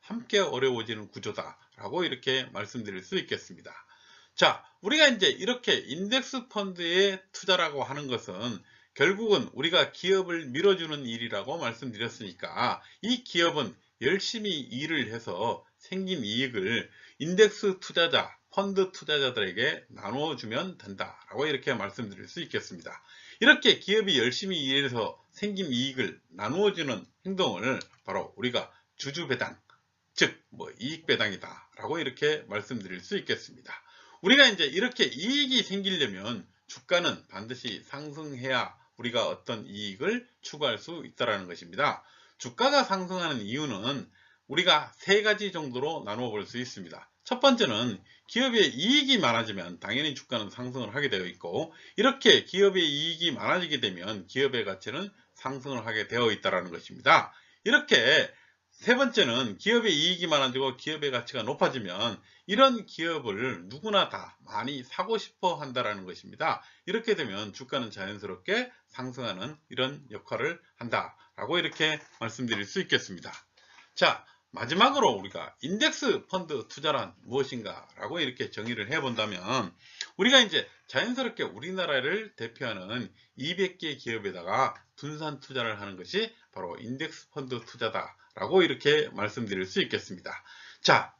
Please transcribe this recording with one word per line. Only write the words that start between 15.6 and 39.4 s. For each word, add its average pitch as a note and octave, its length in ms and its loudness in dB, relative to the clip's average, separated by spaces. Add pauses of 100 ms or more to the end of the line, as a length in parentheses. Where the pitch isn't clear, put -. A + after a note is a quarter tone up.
생긴 F#3 460 -4
이익을 A2 640 -2 (300)
인덱스 F#3+ 600 4
투자자, D#3+ 580 0 (140)
펀드 G3 400 0
투자자들에게 B2+ 960 -2
나눠주면 C3+ 880 -6
된다라고 G2+ 680 -6
이렇게 C#3 280 0
말씀드릴 G2+ 540 -6
수 - 140 -10
있겠습니다. - 600 -8 (380)
이렇게 B3+ 400 8
기업이 G3 380 2
열심히 D3 460 2
일해서 C3 580 0 (100)
생긴 F#3+ 400 -4
이익을 B2 580 -2
나누어주는 D#3+ 760 0 (200)
행동을 C3 540 0 (260)
바로 F#2+ 320 -4
우리가 A#2+ 340 -2 (240)
주주배당, C#3 640 -4 (540)
즉, - 360 2
뭐, - 300 -14
이익배당이다라고 B2 1200 -4
이렇게 D3+ 480 -2
말씀드릴 G2+ 540 -8
수 - 160 -6
있겠습니다. - 560 -8 (480)
우리가 C4 240 8
이제 F#3+ 200 4
이렇게 F#3+ 380 0
이익이 A#3+ 600 0
생기려면 B2 840 -2 (200)
주가는 D#3 600 -2
반드시 A2 560 -10
상승해야 C#3 920 -4 (240)
우리가 A#2 300 0
어떤 G#2 400 -6